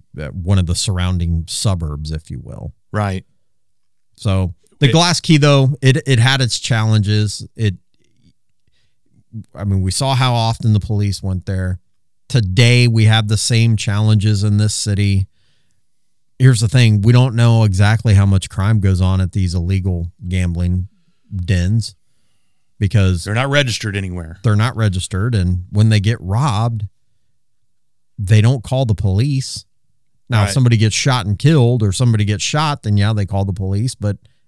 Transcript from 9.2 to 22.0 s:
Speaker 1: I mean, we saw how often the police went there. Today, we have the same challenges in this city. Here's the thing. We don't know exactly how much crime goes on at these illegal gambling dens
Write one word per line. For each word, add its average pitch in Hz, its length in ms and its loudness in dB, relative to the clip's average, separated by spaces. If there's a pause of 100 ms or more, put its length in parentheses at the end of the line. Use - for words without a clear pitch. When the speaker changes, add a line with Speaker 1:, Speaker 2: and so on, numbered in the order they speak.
Speaker 1:
I 80 80 -8
mean, 98 180 0
we 92 100 -2
saw 135 240 -2
how 127 180 2
often 113 400 0
the 104 60 4
police 101 440 -4
went 92 220 -6
there. 92 340 -6 (480)
Today, 120 600 4
we 113 180 2
have 110 220 2
the 107 100 0
same 113 400 0
challenges 107 640 0
in 104 140 2
this 107 160 0
city. 98 540 0 (1120)
Here's 127 200 6
the 113 80 0
thing. 110 340 4
We 117 120 4
don't 123 220 4
know 117 280 4
exactly 104 520 2
how 98 100 6
much 98 240 0
crime 104 300 0
goes 95 220 0
on 95 200 0
at 90 100 -2
these 92 220 -2
illegal 90 580 -4 (160)
gambling 90 600 -2 (480)
dens 92 600 -2 (840)